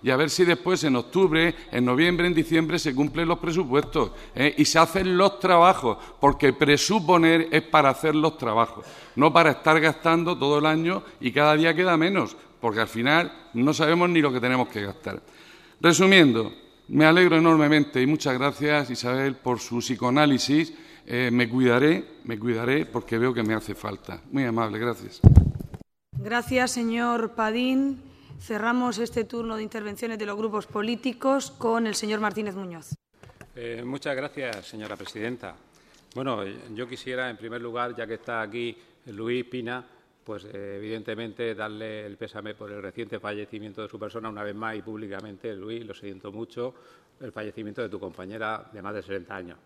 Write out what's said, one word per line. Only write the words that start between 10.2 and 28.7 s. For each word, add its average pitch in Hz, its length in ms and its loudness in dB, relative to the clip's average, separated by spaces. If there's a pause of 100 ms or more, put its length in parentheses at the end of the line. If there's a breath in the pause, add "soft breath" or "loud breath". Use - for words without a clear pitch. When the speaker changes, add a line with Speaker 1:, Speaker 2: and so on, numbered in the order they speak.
Speaker 1:
todo 143 220 2
el 151 60 0
año 165 380 0 (160 loud breath)
y 127 120 -4
cada 151 240 4
día 165 200 2
queda 175 220 2
menos, 165 380 0 (240 loud breath)
porque 113 220 0
al 110 60 0
final 147 680 -2
no 131 200 2
sabemos 165 360 2
ni 170 120 4
lo 143 100 2
que 123 80 -2
tenemos 127 300 0
que 104 140 -6
gastar. 98 380 -10 (580 loud breath)
Resumiendo, 160 760 6 (360)
me 156 160 4
alegro 170 320 6
enormemente 151 640 4
y 127 60 2
muchas 147 300 0
gracias, 143 520 -2
Isabel, 127 460 -2
por 123 240 -4
su 120 200 -6
psicoanálisis. 135 960 0 (300 loud breath)
Eh, 123 300 -2
me 123 160 2
cuidaré, 131 760 2
me 117 120 -8
cuidaré 120 480 -2
porque 117 320 -6
veo 123 160 0
que 117 80 -2
me 110 140 0
hace 107 180 -8
falta. - 480 -12 (100)
Muy 135 140 -2
amable, 113 320 -2
gracias. 117 420 -8 (960)
Speaker 2:
Gracias, 240 560 0
señor 233 600 -2
Padín. 254 720 -2 (360 loud breath)
Cerramos 233 600 -4